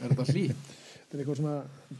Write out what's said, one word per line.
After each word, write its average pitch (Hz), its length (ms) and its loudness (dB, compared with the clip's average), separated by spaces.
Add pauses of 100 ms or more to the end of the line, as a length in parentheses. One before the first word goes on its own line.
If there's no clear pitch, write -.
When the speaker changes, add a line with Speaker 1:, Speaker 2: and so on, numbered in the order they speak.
Speaker 1:
Er 123 120 4
þetta 127 140 4
hlýtt? 147 380 2
Speaker 2:
<laughs> - 80 -18 (280)
Þetta - 180 -8
er - 20 -2
eitthvað 139 160 0
svona 143 640 -4